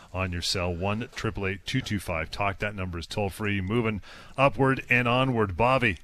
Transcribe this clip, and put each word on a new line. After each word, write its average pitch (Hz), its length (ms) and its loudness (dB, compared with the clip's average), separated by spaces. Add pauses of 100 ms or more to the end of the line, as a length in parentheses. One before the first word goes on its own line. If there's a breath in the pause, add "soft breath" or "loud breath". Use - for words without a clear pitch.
(140)
on 92 200 -2
your 87 80 -2
cell, 90 340 0
one 101 400 -2
triple 98 320 -2
eight 95 180 -4
two 131 140 0
two 107 200 -2
five 80 300 -4
talk. 98 300 -2
That 104 160 -4
number 90 240 -6
is 82 80 -10
toll-free. 101 540 -2
Moving 107 400 0 (360 loud breath)
upward 135 520 4
and 123 180 4
onward. 120 480 2
Bobby, 120 480 4